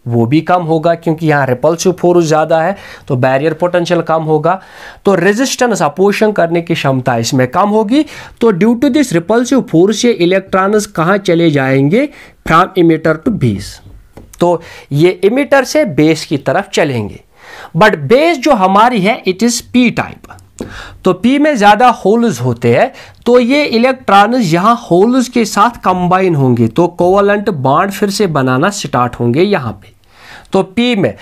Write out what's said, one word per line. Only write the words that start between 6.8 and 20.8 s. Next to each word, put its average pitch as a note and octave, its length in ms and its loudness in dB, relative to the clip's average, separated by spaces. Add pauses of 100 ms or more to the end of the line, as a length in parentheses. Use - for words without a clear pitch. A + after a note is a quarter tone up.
इसमें B2+ 300 0
कम F#3 220 0
होगी। A3 360 0 (360)
तो A#3 100 4
due G#3 240 2
to C#4 140 0
this C#4 240 0
repulsive A#3 500 0 (120)
force, G3+ 300 2
ये A#3+ 60 4
इलेक्ट्रॉन्स F#3+ 720 0
कहाँ F3+ 320 -2
चले E3+ 340 2
जाएंगे? C#3+ 580 0 (380)
From F3 360 2
emitter D#3+ 320 2 (120)
to A#3+ 120 0
base। G2+ 260 -2 (720)
तो E3+ 220 0 (300)
ये F3+ 340 0
emitter C4 380 0
से D4+ 220 -2
बेस D#3 400 0
की D3+ 120 -4
तरफ D3+ 360 -4
चलेंगे। B2+ 480 -4 (560)
But G#3 180 2
बेस C4 420 2
जो C4 160 0
हमारी G3+ 480 2
है, G#3+ 220 -2
it F#3 140 -2
is A#3 240 -2 (140)
P A#3+ 160 2
type। - 400 -8 (720)